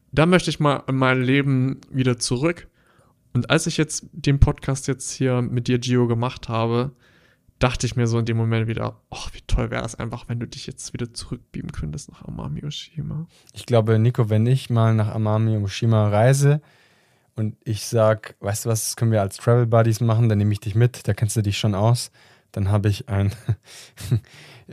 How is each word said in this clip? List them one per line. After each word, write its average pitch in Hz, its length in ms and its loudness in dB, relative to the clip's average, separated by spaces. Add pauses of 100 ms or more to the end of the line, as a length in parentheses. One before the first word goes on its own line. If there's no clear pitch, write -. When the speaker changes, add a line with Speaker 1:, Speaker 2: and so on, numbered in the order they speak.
(120)
Speaker 1:
"Da 156 140 4
möchte 175 240 4
ich 147 100 -4
mal 143 280 0
in 135 80 -2
mein 131 260 2
Leben 135 580 0 (100)
wieder 127 280 0
zurück." 139 500 -4 (640)
Und 117 180 -2
als 147 160 2
ich 160 100 -4
jetzt - 360 -4
den 139 280 2
Podcast - 480 0
jetzt 135 220 -6
hier 127 320 0
mit 123 260 -4
dir, 123 100 4
Gio, 123 280 2
gemacht 120 420 -4
habe, 117 440 -2 (680)
dachte 127 280 -2
ich 113 100 -6
mir 120 100 0
so 117 120 0
in 117 60 0
dem 113 120 -2
Moment 113 300 0
wieder, 113 340 -6 (120)
"Och, - 200 -12
wie - 140 -20
toll 117 240 0
wäre 120 140 -4
es 117 100 -8
einfach, 117 340 -10
wenn 120 120 -6
du 117 60 -8
dich - 200 -14
jetzt - 260 -16
wieder 117 220 -10
zurückbeamen - 580 -12
könntest 78 380 -10
nach - 140 -20
Amami - 400 -10
Oshima." 147 640 -10 (260)
Speaker 2:
Ich - 140 -18
glaube, 113 320 4
Nico, 117 300 2
wenn 107 180 2
ich 127 240 0
mal 113 240 2
nach 107 140 0
Amami 110 500 0
Oshima 107 500 2
reise 139 520 4 (760)
und 107 260 -4
ich 107 240 -6
sag, 110 540 2
"Weißt 101 240 -4
du 117 60 -2
was, 110 160 -2
das - 100 -8
können 113 160 0
wir 107 100 4
als 98 140 -4
Travel 120 300 4
Buddies 113 340 4
machen, 113 280 2
dann 107 100 2
nehme 104 140 2
ich 101 80 -4
dich 104 140 -6
mit, 120 320 0
da 120 80 2
kennst 107 220 -2
du 113 60 0
dich 98 160 -2
schon 104 180 0
aus." 117 340 2 (400)
Dann 98 180 -4
habe 104 220 2
ich - 180 -4
einen 98 240 0 (800)
<laughs> - 20 -2 (600)